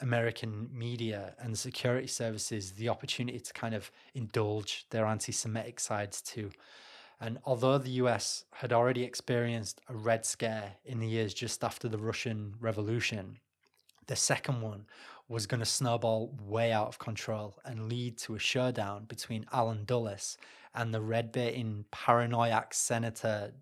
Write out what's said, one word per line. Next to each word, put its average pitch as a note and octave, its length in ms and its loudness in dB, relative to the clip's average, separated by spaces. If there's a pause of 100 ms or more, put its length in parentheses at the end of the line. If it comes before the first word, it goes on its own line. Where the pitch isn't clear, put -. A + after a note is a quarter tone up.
American A#2 720 0
media A2+ 680 -4
and A2+ 160 -4
security B2+ 500 0
services G#2+ 640 -4
the A2 160 -2
opportunity B2 520 -2
to - 120 -12
kind A2+ 220 -2
of G2+ 160 -6 (240)
indulge G#2+ 760 -2
their A2 160 2
anti-Semitic A2+ 720 -2
sides G#2 400 -2
too. G#2 300 -6 (680)
And A#2 240 -4
although C3 340 6
the B2+ 120 0
U B2 180 4
S - 440 2
had A#2+ 200 -2
already B2 320 6
experienced A#2+ 840 0
a B2+ 60 -8
Red A2+ 320 2
Scare A2 480 -2 (100)
in A#2 160 -6
the A2+ 80 0
years A2 240 2
just - 320 -4
after A#2 240 -2
the A2 100 -2
Russian G#2+ 640 -2
Revolution, G#2+ 800 -2 (680)
the - 100 -2
second C3 440 2
one G#2+ 240 -6 (440)
was A#2 180 -2
gonna A#2 180 0
snowball A#2 800 2
way A2+ 280 4
out G#2+ 160 4
of - 100 -10
control G#2+ 560 -4 (100)
and A2 240 -6
lead A#2+ 300 -2
to - 160 -6
a G#2 40 -4
showdown A2 680 0
between A2+ 460 -6
Alan A2+ 320 2
Dulles A2+ 520 0 (380)
and A#2 180 0
the A2 80 0
red-baiting A2+ 880 0
paranoiac A#2 840 4
Senator A2+ 880 0